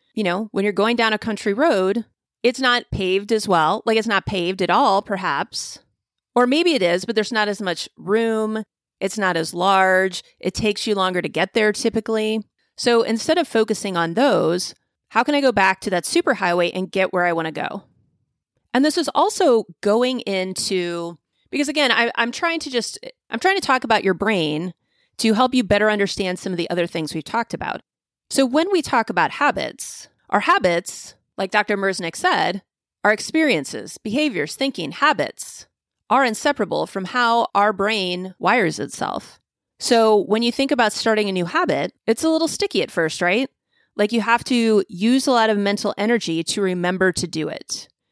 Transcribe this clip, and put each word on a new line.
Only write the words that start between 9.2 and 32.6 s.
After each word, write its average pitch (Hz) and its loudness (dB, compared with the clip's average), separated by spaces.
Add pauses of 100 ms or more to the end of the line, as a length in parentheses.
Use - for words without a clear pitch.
as 165 -4
large. 190 2 (160)
It - -4
takes 214 -2
you 214 0
longer 185 0
to 156 -4
get 160 -2
there, 214 2
typically. 220 -2 (340)
So 233 4
instead 269 0
of 311 0
focusing 208 0
on 170 0
those, 190 2 (340)
how 233 0
can 294 0
I 285 2
go 262 4
back 190 2
to 202 -4
that 175 0
superhighway 185 0
and 185 -6
get 190 0
where 175 2
I 175 2
wanna 160 -2
go? - -8 (920)
And 262 4
this 311 2
is 311 -2
also 302 4 (160)
going 240 2
into, 180 -4 (320)
because 277 -2
again, 285 2
I, 233 2
I'm 233 -2
trying 330 -2
to 285 -10
just, 247 -4 (320)
I'm 233 -6
trying 381 2
to 359 -4
talk 262 0
about 220 0
your 190 2
brain 170 -2 (420)
to 220 2
help 254 2
you 254 4
better 202 2
understand 196 -2
some 190 -6
of 175 -4
the 170 -2
other 175 0
things 160 -6
we've 156 -6
talked - -4
about. - -6 (500)
So 269 4
when 311 2
we 359 2
talk - 0
about 170 0
habits, - -4 (220)
our 208 2
habits, 190 0 (220)
like 196 -4
Doctor 208 0
Merznick 185 -2
said, 190 0 (400)